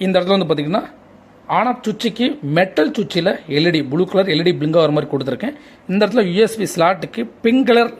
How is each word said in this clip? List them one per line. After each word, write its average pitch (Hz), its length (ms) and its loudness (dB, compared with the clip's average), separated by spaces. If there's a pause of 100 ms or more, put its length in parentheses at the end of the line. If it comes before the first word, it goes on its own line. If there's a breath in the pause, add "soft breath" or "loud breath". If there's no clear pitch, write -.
இந்த 185 100 0
இடத்துல 180 220 2
வந்து 170 120 0
பார்த்தீங்கன்னா 156 340 0 (720)
on 214 140 2
off 247 160 -6
சுவிட்சுக்கு 220 400 -2 (300)
மெட்டல் 190 380 2
சுவிட்சில் 165 360 -2 (260)
எல் 165 120 4
இ - 60 4
டி, 156 60 2 (100)
ப்ளூ 165 220 0
கலர் 190 220 2
எல் 160 80 0
இ - 40 -2
டி 180 140 4
பிளிங்க் 156 200 2
ஆகிற 151 160 2
மாதிரி 147 160 -2
கொடுத்துருக்கேன். 135 400 -4 (380 loud breath)
இந்த 190 120 0
இடத்துல 214 280 2
யூ 180 160 0
எஸ் 220 140 -6
பி 190 120 -2
ஸ்லாட்டுக்கு 170 500 -2 (220)
பிங்க் 254 240 2
கலர் 233 320 4